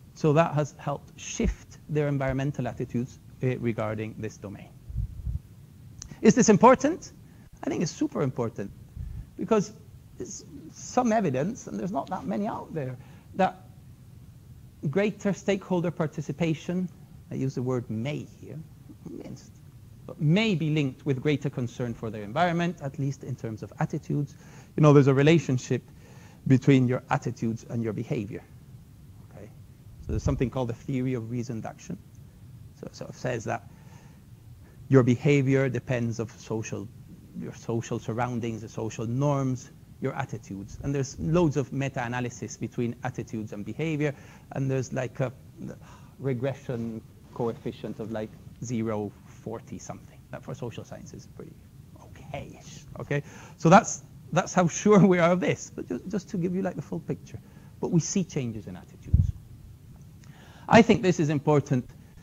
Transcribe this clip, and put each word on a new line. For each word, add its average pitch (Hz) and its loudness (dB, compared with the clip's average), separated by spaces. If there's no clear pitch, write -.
So 156 2
that 165 4
has 147 0
helped - -8
shift - -4
their 147 2
environmental 135 0
attitudes, 123 -4
uh, 127 2
regarding 110 -2
this 107 -8
domain. - -12
Is 247 8
this 226 6
important? 254 6
I 277 -4
think 370 -2
it's 165 -2
super - -2
important 117 -4
because 214 0
it's - -12
some - 0
evidence, 185 0
and 202 -8
there's 196 -4
not 208 -4
that - -6
many 202 -2
out - -8
there, 131 -6
that - 0
greater 202 0
stakeholder 180 0
participation, 165 -2
I 123 -6
use 135 -2
the 131 -4
word 123 -2
may 120 -4
here, - -14
but - -10
may 190 6
be 156 0
linked 147 0
with 131 0
greater 147 2
concern 120 -4
for 113 -8
their 107 -8
environment, 170 0
at 139 -8
least 139 -4
in 127 -6
terms 110 -8
of 104 -14
attitudes. 147 -2
You - 2
know, 151 10
there's 139 10
a 139 8
relationship 139 4
between 131 6
your 123 -2
attitudes 117 -2
and 117 -2
your 110 -2
behavior. 113 -6
Okay? 101 -18
So - -6
there's 113 -2
something 135 2
called 127 -2
the 113 -4
theory 131 -2
of 113 -4
reasoned 117 -6
action. - -10
So - -12
it - -18
sort - -12
of - -14
says 120 -4
that 117 -6
your 131 8
behavior 135 4
depends 120 -2
of 113 -6
social, 110 -8
your - -10
social 113 -4
surroundings, 117 -4
the 110 -12
social 113 -8
norms, 131 0
your 131 -4
attitudes. - -10
And 139 -2
there's 135 -4
loads 160 2
of 131 -2
meta-analysis 123 -6
between 120 -4
attitudes 113 -6
and 104 -8
behavior, 147 -2
and 139 -4
there's, 131 -2
like, 127 -6
a 131 -2
regression 120 -4
coefficient 113 -6
of, 110 -8
like, 110 -6
zero 110 -2
forty 113 -12
something. - -14
That - -12
for 151 -10
social 113 -10
sciences - -16
is - -20
pretty - -18
okay-ish, - -14
okay? 143 -2
So 170 4
that's, - 8
that's - 0
how 180 4
sure 208 8
we 180 8
are 170 6
of 180 4
this, 233 -2
but - -8
ju-, - -4
just 196 -6
to - -6
give 175 -2
you, 190 -2
like, 185 -4
the - -8
full 175 -8
picture. - -8
But - -4
we 175 6
see 185 0
changes 117 -6
in 92 -10
attitudes. - 2
I 226 10
think 196 6
this 180 4
is 151 4
important 143 2